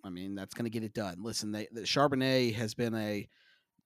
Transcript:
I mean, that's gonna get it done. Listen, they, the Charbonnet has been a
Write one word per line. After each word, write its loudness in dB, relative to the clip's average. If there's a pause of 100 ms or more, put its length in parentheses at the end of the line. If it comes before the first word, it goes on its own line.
I -8
mean, -6
that's -8
gonna -4
get -4
it -6
done. -4
Listen, -4
they, -4
the -10
Charbonnet 4
has -2
been 0
a -2 (600)